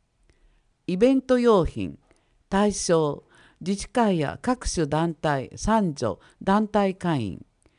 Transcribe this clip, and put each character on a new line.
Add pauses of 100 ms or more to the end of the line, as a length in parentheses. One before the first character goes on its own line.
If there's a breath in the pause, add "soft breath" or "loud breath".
(880)
イ
ベ
ン
ト
用
品、 (520)
対
象、 (380 soft breath)
自
治
会
や
各
種
団
体、
参
助、 (220 soft breath)
団
体
会
員。 (320)